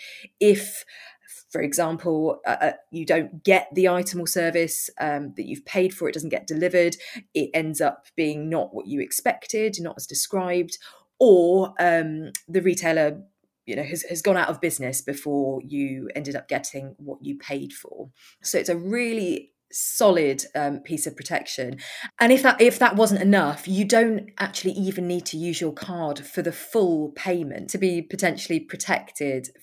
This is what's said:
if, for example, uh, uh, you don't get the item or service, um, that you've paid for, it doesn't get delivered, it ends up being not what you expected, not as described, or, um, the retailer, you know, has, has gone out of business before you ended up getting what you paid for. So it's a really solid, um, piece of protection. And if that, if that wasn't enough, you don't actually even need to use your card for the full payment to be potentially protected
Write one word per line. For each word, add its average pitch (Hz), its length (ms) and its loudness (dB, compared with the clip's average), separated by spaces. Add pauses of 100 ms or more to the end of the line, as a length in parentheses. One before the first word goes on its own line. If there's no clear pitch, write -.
(400)
if, - 460 4 (640)
for 160 120 -4
example, 160 840 0
uh, - 160 0
uh, - 120 2 (180)
you 160 140 -8
don't 160 380 -2
get 190 300 4
the 185 160 6
item 180 320 -2
or 165 60 -6
service, 165 640 0 (120)
um, 147 340 -4
that - 120 -8
you've - 180 -12
paid 185 280 0
for, 165 140 -4
it - 60 -2
doesn't 156 160 -8
get - 180 -4
delivered, 170 480 2 (380)
it 151 200 -2
ends 160 280 -2
up - 240 0 (100)
being 151 320 -2
not 160 260 -2
what 107 140 -10
you 139 140 -4
expected, - 800 -2
not 165 160 -8
as - 100 -14
described, 180 680 -2 (420)
or, 190 600 8
um, 160 520 0 (160)
the 180 140 0
retailer, 160 600 2 (440)
you 110 100 -8
know, 143 80 -4
has, 160 200 -6
has 170 180 -8
gone 190 160 4
out 165 100 2
of 160 140 -4
business 131 400 -2
before 139 600 -2
you 135 540 -6
ended 143 200 -6
up - 120 -12
getting 135 500 -6
what 139 240 -14
you 143 160 -8
paid 139 360 -8
for. - 360 -16 (320)
So - 160 -4
it's 165 120 0
a 170 80 0
really 214 760 -2 (200)
solid, 160 720 2 (100)
um, 143 240 -2
piece 160 260 -6
of 151 100 -6
protection. 135 600 -6 (420)
And 240 120 6
if 262 100 8
that, 254 180 6
if 240 200 8
that 226 160 4
wasn't 202 260 4
enough, 180 460 4
you 190 180 0
don't 226 540 2
actually 190 320 -4
even 190 360 -2
need 175 200 -4
to 160 100 -6
use 170 240 -4
your 156 120 -2
card 156 440 -6
for 143 240 -8
the 165 120 -2
full 165 560 0
payment 170 640 -4
to 196 60 -4
be 180 240 0
potentially 165 580 -2
protected - 880 -4 (140)